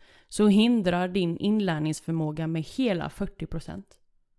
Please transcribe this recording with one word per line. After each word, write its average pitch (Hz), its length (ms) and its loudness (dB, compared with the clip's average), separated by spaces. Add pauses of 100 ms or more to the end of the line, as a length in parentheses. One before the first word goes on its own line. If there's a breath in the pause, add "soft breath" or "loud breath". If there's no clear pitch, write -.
(300 soft breath)
så 214 180 4
hindrar 196 600 4
din 180 300 0
inlärningsförmåga 160 1080 -2
med 160 140 -4
hela 180 480 -4
fyrtio - 360 -8
procent. - 520 -12 (420)